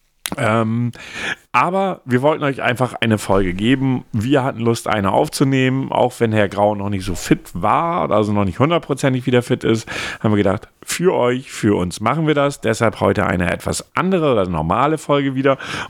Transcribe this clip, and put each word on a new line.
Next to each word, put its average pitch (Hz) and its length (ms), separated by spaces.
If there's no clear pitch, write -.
Ähm, 113 540
aber 180 520
wir 123 200
wollten 151 200
euch 139 200
einfach 120 360
eine 110 200
Folge 95 340
geben. 127 580
Wir 123 320
hatten 117 160
Lust, 117 280
eine 98 240
aufzunehmen, 135 800
auch 120 280
wenn 117 120
Herr 107 180
Grau 104 240
noch 101 160
nicht 95 160
so 95 80
fit - 400
war, 147 560
also 107 240
noch 104 100
nicht 92 140
hundertprozentig 139 680
wieder 123 160
fit - 200
ist, 113 240
haben 110 120
wir 104 60
gedacht, 98 300
für 175 300
euch, 123 380
für 101 260
uns 90 240
machen 139 240
wir 151 80
das. 143 260
Deshalb 110 420
heute 98 260
eine 90 260
etwas - 420
andere 160 360
oder 98 180
normale 95 480
Folge 143 380
wieder. 135 240